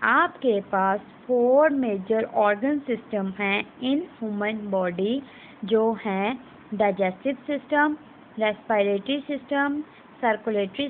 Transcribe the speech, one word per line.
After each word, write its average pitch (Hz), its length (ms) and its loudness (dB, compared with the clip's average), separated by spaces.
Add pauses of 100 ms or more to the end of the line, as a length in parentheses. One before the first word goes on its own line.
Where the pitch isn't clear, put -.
आपके 247 580 2 (100)
पास 190 300 2 (260)
फोर 254 460 4
मेजर 220 520 0 (200)
ऑर्गन 208 420 2
सिस्टम 208 520 -4
हैं 202 260 -2 (260)
in 285 100 0 (200)
human 214 500 -4
body, 190 500 -2 (440)
जो 220 280 2 (120)
हैं 208 340 -2 (400)
digestive 196 720 0
system, 294 460 0 (420)
respiratory 214 800 0 (100)
system, 285 480 -2 (440)
circulatory 214 680 -2